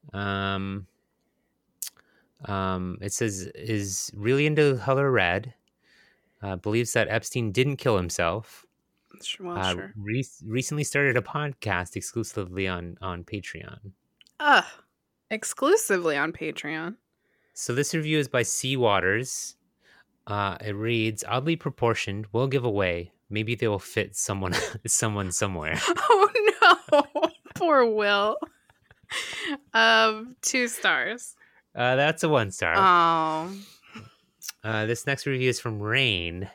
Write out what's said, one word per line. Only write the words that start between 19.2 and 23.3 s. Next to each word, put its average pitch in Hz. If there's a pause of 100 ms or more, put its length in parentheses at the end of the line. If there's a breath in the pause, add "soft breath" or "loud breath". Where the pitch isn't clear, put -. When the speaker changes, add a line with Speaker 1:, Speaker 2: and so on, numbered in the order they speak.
Speaker 1:
Uh, 101
it 104
reads, 110
"Oddly 139
proportioned, 110
will 123
give 131
away. 92 (200)